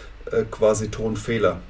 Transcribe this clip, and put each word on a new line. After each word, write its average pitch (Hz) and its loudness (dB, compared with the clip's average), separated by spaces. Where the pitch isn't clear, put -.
äh, 110 2
quasi 107 2
Tonfehler 110 0